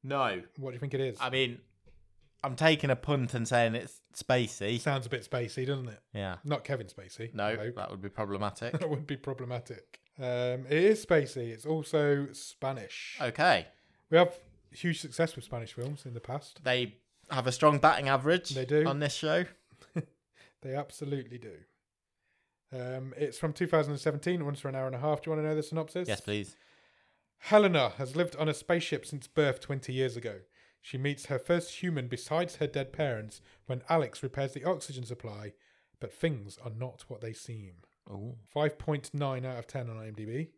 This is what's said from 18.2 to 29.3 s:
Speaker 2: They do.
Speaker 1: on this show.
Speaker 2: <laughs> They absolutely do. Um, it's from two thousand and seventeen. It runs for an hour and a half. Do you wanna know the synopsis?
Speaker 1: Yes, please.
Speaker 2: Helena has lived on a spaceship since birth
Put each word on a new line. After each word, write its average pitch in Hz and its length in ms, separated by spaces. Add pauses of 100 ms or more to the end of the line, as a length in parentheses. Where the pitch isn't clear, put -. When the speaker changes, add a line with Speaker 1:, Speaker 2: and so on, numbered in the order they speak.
Speaker 2:
They 131 140
do. 151 220
Speaker 1:
on 139 120
this 147 160
show. 165 340
Speaker 2:
<laughs> - 60 (1040)
They 131 120
absolutely 139 640
do. 110 160 (1200)
Um, 131 440
it's 143 200
from 156 160
two 175 140
thousand 151 260
and 143 80
seventeen. 160 400
It - 20
runs 143 160
for - 100
an 131 60
hour 131 120
and 131 80
a 120 40
half. 147 220
Do - 80
you 156 60
wanna 156 120
know 151 80
the 156 60
synopsis? 160 460
Speaker 1:
Yes, 104 140
please. 104 340 (840)
Speaker 2:
Helena 175 580
has 131 180
lived 170 220
on 156 120
a 147 40
spaceship 160 520
since 143 220
birth 143 340